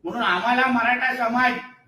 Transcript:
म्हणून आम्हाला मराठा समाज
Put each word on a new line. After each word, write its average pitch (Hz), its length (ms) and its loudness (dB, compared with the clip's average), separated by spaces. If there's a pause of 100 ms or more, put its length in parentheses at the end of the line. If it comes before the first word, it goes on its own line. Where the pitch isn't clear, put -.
म्हणून 233 180 -4
आम्हाला 226 440 2
मराठा 247 500 0
समाज 247 360 0 (360)